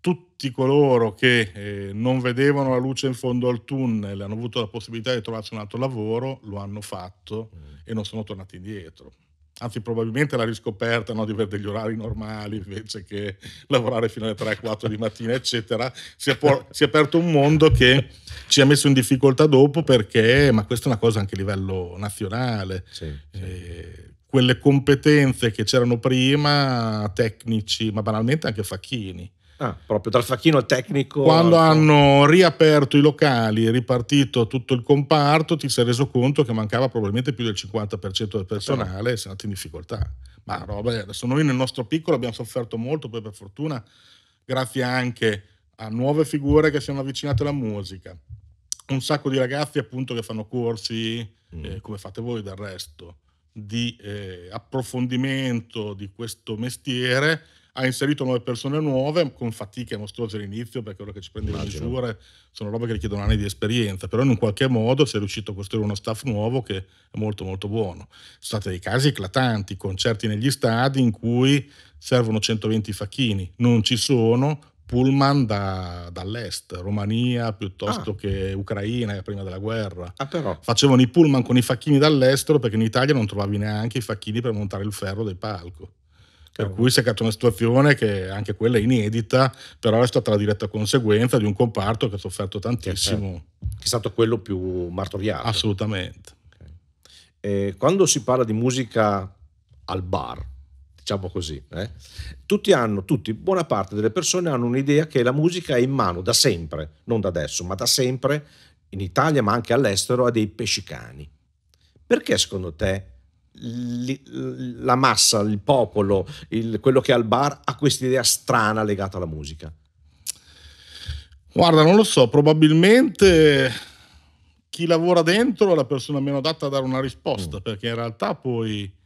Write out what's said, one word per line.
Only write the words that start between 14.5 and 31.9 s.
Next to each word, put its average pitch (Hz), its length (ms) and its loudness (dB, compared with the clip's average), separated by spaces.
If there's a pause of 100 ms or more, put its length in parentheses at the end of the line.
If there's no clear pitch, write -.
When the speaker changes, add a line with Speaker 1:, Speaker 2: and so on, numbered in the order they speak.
Speaker 1:
quattro 110 280 -6
di 107 120 -4
mattina, 113 340 -4
eccetera, 123 580 -4 (240)
si - 160 -6
è 127 60 2
por-, 139 340 2
si - 140 2
è - 20 4
aperto 151 320 2
un 170 140 0
mondo 151 380 6
che 127 360 6 (420)
ci - 120 4
ha 135 60 8
messo 143 200 6
in 139 60 8
difficoltà 131 540 4
dopo, 139 360 6
perché, 123 680 4
ma 107 140 2
questa 120 180 -4
è - 40 0
una 117 100 0
cosa 110 220 2
anche 98 140 -6
a 98 40 -6
livello 95 580 -4
nazionale, 101 960 -6
Speaker 2:
Sì, 80 200 -12 (220)
sì. 98 80 -10
Speaker 1:
eh, 87 720 -14 (120)
quelle 127 320 4
competenze 139 920 4
che 107 140 -4
c'erano 120 340 2
prima, 127 1160 0
tecnici, 110 760 -2
ma 104 120 -4
banalmente 113 440 0
anche 107 160 -4
facchini. 95 720 -10 (260)
Speaker 2:
Ah, 120 160 -6 (120)
proprio 107 260 -2
dal 120 100 2
facchino 139 360 2
al 117 80 0
tecnico 139 560 0
Speaker 1:
Quando 165 340 8
Speaker 2:
al 160 140 8
Speaker 1:
hanno 147 560 8